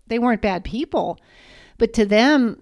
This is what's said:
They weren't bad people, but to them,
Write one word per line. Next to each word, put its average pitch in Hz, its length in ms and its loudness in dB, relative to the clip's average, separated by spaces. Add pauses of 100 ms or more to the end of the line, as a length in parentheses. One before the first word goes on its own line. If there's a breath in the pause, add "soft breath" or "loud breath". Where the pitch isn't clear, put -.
They 226 100 -4
weren't 233 240 -2
bad 185 220 -4
people, 180 560 -6 (580 soft breath)
but 226 160 0
to 226 100 2
them, 233 580 2